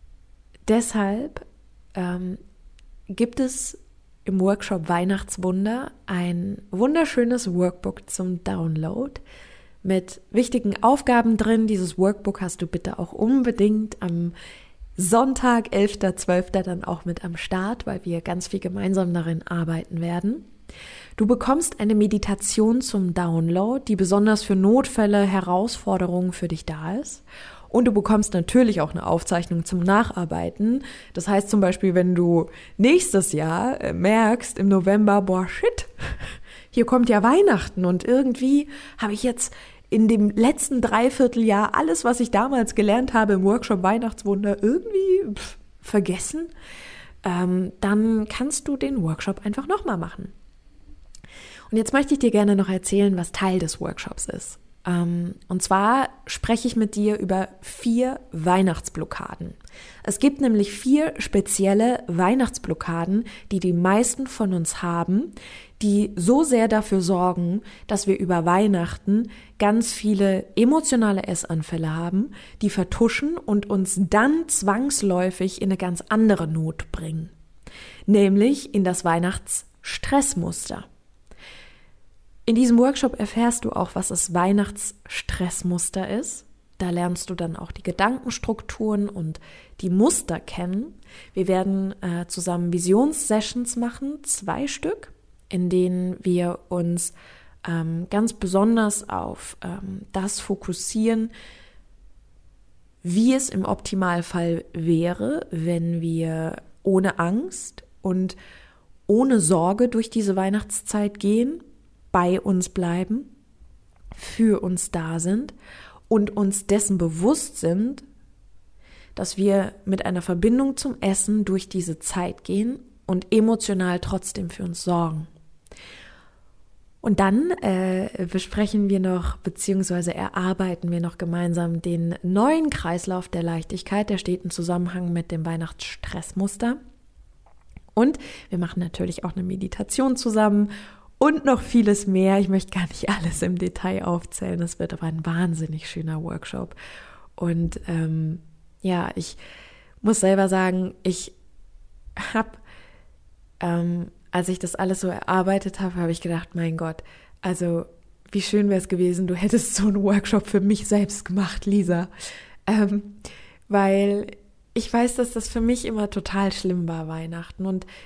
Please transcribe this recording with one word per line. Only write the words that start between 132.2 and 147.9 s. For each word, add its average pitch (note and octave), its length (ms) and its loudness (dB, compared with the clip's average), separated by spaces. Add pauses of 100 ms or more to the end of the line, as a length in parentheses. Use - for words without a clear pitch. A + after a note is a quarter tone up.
neuen C4+ 460 2
Kreislauf F3+ 600 -4
der E3+ 120 -4
Leichtigkeit. F3+ 680 -4
Der G3 80 -2
steht F3+ 260 -4
im F3 60 -8
Zusammenhang F3 640 -4
mit E3+ 180 -4
dem D#3+ 140 -4
Weihnachtsstressmuster. F#3 1300 -6 (1200)
Und B3+ 260 2 (300)
wir F#3 80 -4
machen F3 240 -4
natürlich F3 420 -6
auch F3 120 -6
eine F#3 80 -4
Meditation G3+ 720 -2
zusammen G#3 540 2 (480)
und D4+ 260 4
noch C4 160 4
vieles G#3 460 2
mehr. F#3+ 320 4
Ich F#3+ 100 2
möchte F#3+ 220 0
gar F3 160 -2
nicht - 220 -6
alles F3 340 -2
im F3+ 140 0
Detail F#3 480 -4
aufzählen. F3 540 -4
Das E3+ 200 -6
wird E3+ 140 -6
aber E3 140 -6
ein D#3+ 180 -4
wahnsinnig E3 640 -2
schöner D#3+ 360 -6
Workshop. - 520 -8 (600)
Und, E3+ 520 -2
ähm, D#3+ 520 -4 (420)